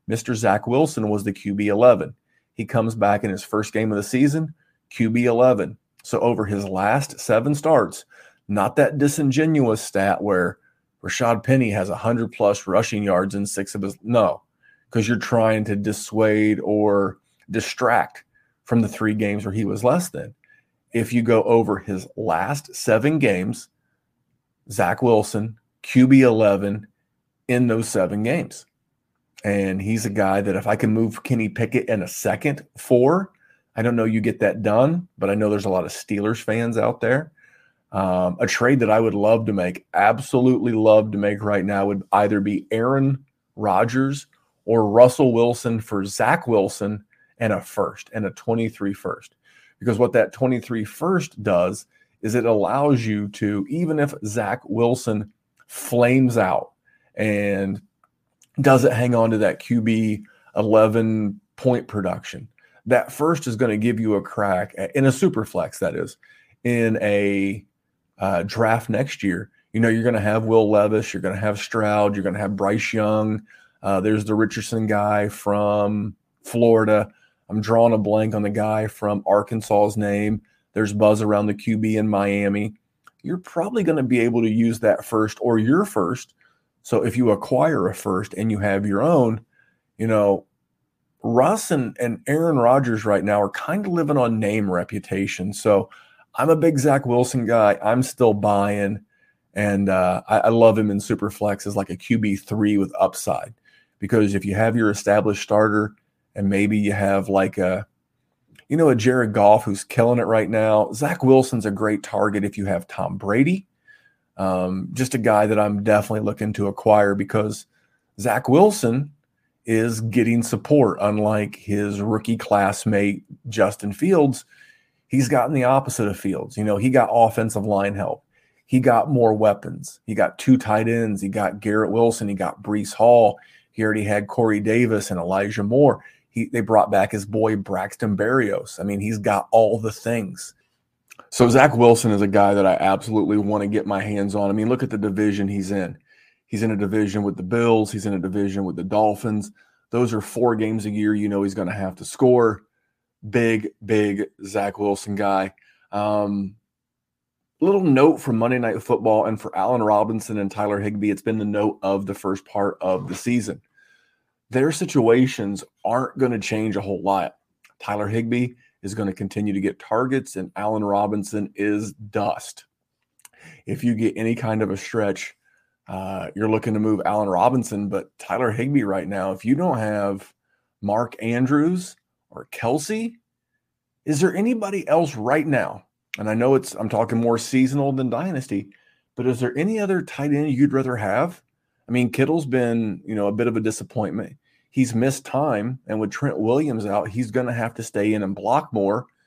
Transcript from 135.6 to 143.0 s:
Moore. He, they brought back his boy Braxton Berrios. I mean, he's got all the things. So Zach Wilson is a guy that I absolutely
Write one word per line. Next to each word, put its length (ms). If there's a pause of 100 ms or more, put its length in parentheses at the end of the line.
Moore. 400 (240)
He, 160
they 160
brought 320
back 180
his 160
boy 300
Braxton 600
Berrios. 640
I 60
mean, 160
he's 180
got 320
all 300
the 100
things. 640 (760)
So 180
Zach 280
Wilson 360
is 100
a 60
guy 260
that 120
I 80
absolutely 640